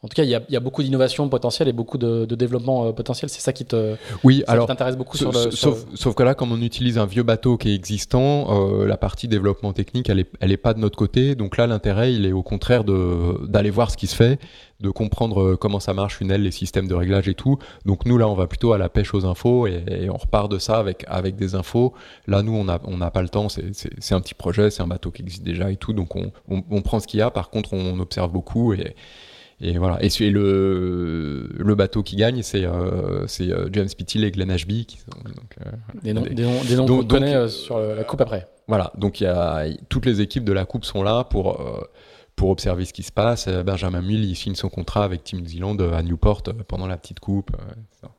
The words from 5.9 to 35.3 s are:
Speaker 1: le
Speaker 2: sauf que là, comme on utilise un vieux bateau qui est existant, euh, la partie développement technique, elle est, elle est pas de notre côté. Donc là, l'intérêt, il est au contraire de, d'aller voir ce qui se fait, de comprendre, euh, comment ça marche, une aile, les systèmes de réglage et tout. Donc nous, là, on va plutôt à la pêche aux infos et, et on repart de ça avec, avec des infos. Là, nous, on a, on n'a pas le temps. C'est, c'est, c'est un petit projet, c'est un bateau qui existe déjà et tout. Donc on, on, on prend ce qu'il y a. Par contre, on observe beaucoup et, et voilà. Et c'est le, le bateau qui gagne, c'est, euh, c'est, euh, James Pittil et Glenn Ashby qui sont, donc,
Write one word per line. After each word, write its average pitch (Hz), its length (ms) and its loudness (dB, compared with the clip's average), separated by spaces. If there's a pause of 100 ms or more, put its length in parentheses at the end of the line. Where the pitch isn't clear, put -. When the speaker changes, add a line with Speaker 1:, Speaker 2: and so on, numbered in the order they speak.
Speaker 1:
le 104 60 -12
Speaker 2:
sauf 120 180 0
que 131 80 4
là, 131 120 6
comme 120 160 -2
on 117 100 0
utilise 117 360 0
un 107 80 4
vieux 101 180 0
bateau 113 340 2
qui 110 140 0
est 101 40 2
existant, 127 720 2
euh, 101 360 4
la 101 120 2
partie - 320 -4
développement 101 420 0
technique, 117 380 -2
elle 95 100 4
est, 90 100 0 (120)
elle 95 100 4
est 98 60 4
pas 117 160 0
de 110 60 -4
notre 104 180 0
côté. 127 380 2
Donc 104 200 -4
là, 120 100 4
l'intérêt, 113 480 2
il 107 120 2
est 92 80 2
au 92 100 0
contraire 113 400 2
de, 90 640 2
d'aller 104 220 2
voir 113 220 2
ce - 60 -2
qui 98 100 -4
se - 80 -4
fait, 127 240 6 (400)
de 101 100 -2
comprendre, 107 520 0
euh, 92 160 4
comment 101 240 0
ça 95 120 -4
marche, 98 280 -2
une 95 100 0
aile, 101 120 2
les 95 80 0
systèmes 95 360 -4
de 90 80 0
réglage 92 320 2
et 95 80 0
tout. 135 240 0 (260)
Donc 98 200 0
nous, 123 120 4
là, 113 120 6
on 101 60 0
va 92 120 0
plutôt - 240 2
à 107 60 6
la 92 100 0
pêche - 260 0
aux 98 120 2
infos 120 420 2
et, 87 220 -4
et 92 200 -4
on 90 60 -4
repart 104 340 0
de 98 100 -2
ça 110 180 0
avec, 98 320 -2
avec 95 260 -2
des 95 200 -4
infos. 117 380 2 (320)
Là, 101 160 4
nous, 110 140 0
on 101 140 0
a, 87 160 0
on 95 100 -6
n'a 87 160 -2
pas 95 100 0
le 90 80 -2
temps. 104 200 0
C'est, 98 260 -8
c'est, - 240 -10
c'est - 160 -2
un 90 60 4
petit - 120 -10
projet, 101 360 2
c'est 104 120 -6
un 87 60 -2
bateau 90 240 -6
qui - 120 -14
existe 90 200 -12
déjà 90 260 -2
et 98 60 -2
tout. - 160 -6
Donc 98 240 -2
on, 92 160 -6 (160)
on, 95 220 -2
on 101 120 0
prend 107 200 0
ce - 60 -12
qu'il 104 120 -2
y 107 40 4
a. 120 60 2
Par 101 200 -6
contre, - 240 -4
on 92 260 -2
observe 90 320 -4
beaucoup 110 420 0
et, 90 220 -4 (680)
et 87 160 -2
voilà. 90 240 0
Et 101 80 2
c'est 104 220 2
le, 90 1200 0
le 104 200 4
bateau 101 260 2
qui 87 140 -6
gagne, 113 260 2
c'est, 98 240 -2
euh, 92 600 -2
c'est, 90 240 -4
euh, 87 200 -2
James 101 240 0
Pittil 107 280 -2
et 101 80 0
Glenn 95 180 -4
Ashby 95 380 -4
qui - 100 -20
sont, - 140 -20 (140)
donc, 104 380 -18